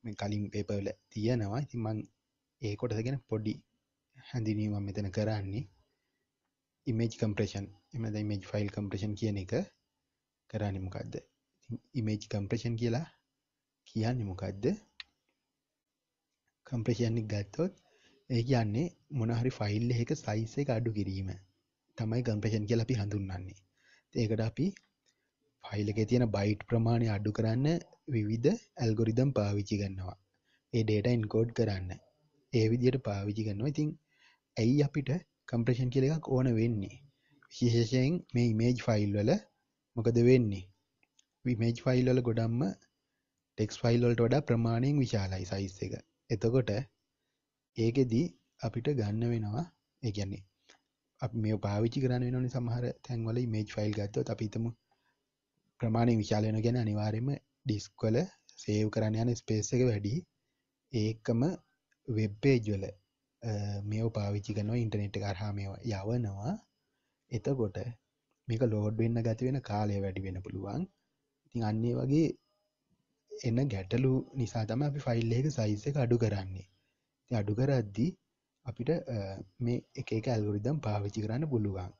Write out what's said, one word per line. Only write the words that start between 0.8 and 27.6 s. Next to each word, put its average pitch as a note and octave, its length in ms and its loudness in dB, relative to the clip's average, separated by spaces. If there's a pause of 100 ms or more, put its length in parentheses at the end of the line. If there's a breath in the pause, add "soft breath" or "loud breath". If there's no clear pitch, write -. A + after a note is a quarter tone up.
තියෙනවා. A2+ 540 0
ඉතින් B2+ 200 -6
මං A2 180 -2 (640)
ඒ G#2 140 -4
කොටස A2+ 280 -4
ගැන C3 200 -4
පොඩි G#2+ 300 -2 (640)
හැඳින්වීමක් G#2+ 640 -2
මෙතන G2+ 300 -4
කරන්නේ. G#2 520 -2 (1200)
ඉමේජ් A2+ 280 0
කම්ප්‍රෙෂන්, G2+ 500 -2 (180)
එහෙම A#2 200 -8
නැත්නම් G#2+ 200 -4
ඉමේජ් G#2 220 -2
ෆයිල් G#2 240 -2
කම්ප්‍රෙෂන් G#2 460 -4
කියන G#2 220 -2
එක F#2 160 -6 (960)
කරන්නේ G2+ 360 -4
මොකද්ද? F#2+ 280 -8 (400)
ඉතින් - 280 -12 (100)
ඉමේජ් G#2+ 360 -2
කම්ප්‍රෙෂන් A#2 480 -2
කියලා A#2 300 -2 (840)
කියන්නේ A2+ 400 -2
මොකද්ද? G2 380 -6 (2000)
කම්ප්‍රෙෂන් A#2 500 0
එක G#2+ 100 -2
ගත්තොත් G#2+ 460 -2 (560 soft breath)
ඒ A#2+ 140 2
කියන්නේ A#2+ 440 2 (220)
මොන A#2 220 0
හරි A#2+ 200 0
ෆයිල් G#2+ 400 0
එකක A#2 240 0
සයිස් A2 420 -4
එක C#3+ 120 -2
අඩු A#2 240 0
කිරීම F#2+ 360 -4 (680)
තමයි A2+ 260 0
කම්ප්‍රෙෂන් G#2+ 440 0
කියලා A2+ 200 2
අපි C3 80 2
හඳුන්වන්නේ. G2 640 -4 (560 soft breath)
ඒකට A2 260 0
අපි A2+ 260 0 (960)
ෆයිල් G#2 260 -4
එකේ G#2+ 160 0
තියෙන B2 220 4
බයිට් G#2 380 0
ප්‍රමාණය A#2 440 2
අඩු G#2 220 0
කරන්න A2+ 360 2 (400)